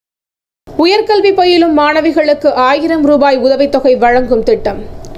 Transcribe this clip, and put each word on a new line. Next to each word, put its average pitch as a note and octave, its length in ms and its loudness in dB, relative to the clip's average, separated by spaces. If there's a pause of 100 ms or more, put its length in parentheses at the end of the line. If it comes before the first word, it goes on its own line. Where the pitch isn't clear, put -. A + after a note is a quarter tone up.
(760)
உயர்கல்வி G4+ 560 0
பயிலும் F4 440 2
மாணவிகளுக்கு D4 760 0
ஆயிரம் D4 540 0
ரூபாய் C#4+ 320 2
உதவித்தொகை C4 580 0
வழங்கும் A#3+ 480 0
திட்டம். - 560 -4 (180)